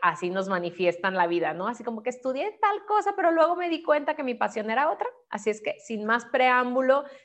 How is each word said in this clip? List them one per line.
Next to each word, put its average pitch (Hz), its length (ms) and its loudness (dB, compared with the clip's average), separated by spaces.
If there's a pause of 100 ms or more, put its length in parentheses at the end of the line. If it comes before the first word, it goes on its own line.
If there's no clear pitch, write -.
así 175 260 2
nos 190 220 -2
manifiestan 175 640 0
la 180 120 4
vida, 165 280 0
¿no? 185 140 -4
Así 233 140 -8
como 220 200 -8
que 254 80 -4
estudié 262 500 -6
tal 403 260 0
cosa, 403 300 0
pero 370 140 4
luego 330 260 4
me 349 140 -4
di 330 120 -4
cuenta 302 320 0
que 302 80 -8
mi 254 120 -4
pasión 214 360 -4
era 269 200 2
otra. - 160 -4 (240)
Así 208 180 -6
es 214 140 -2
que, - 180 -4
sin 214 240 -8
más 233 220 0
preámbulo, 254 800 2 (200)